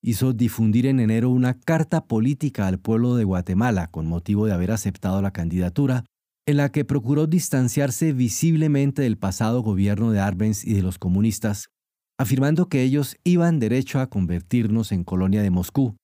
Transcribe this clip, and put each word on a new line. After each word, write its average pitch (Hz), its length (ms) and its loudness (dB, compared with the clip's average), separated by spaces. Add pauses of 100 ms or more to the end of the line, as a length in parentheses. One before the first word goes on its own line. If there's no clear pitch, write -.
Hizo 120 320 0
difundir 113 540 2
en 135 140 2
enero 113 280 2
una 127 300 0
carta 160 480 -2
política 120 640 -2
al 92 100 -2
pueblo 117 380 0
de 117 80 0
Guatemala 95 640 0
con 80 180 -6
motivo 101 400 -2
de 104 60 0
haber 90 180 -2
aceptado 98 500 -2
la 98 120 -2
candidatura, 90 720 -2 (420)
en 147 100 2
la 143 140 2
que 147 140 -2
procuró 139 420 0
distanciarse 143 880 0
visiblemente 143 920 2
del 113 160 0
pasado 110 440 -2
gobierno 104 500 0
de 101 80 2
Arbenz 101 440 -2
y 117 100 -2
de 98 80 2
los 92 160 -2
comunistas, 104 720 -2 (460)
afirmando 139 520 2
que 135 140 0
ellos 135 420 0
iban 170 340 2
derecho 127 400 0
a 131 100 -2
convertirnos 104 840 -2
en 92 100 0
colonia 95 400 0
de 101 80 2
Moscú 101 540 0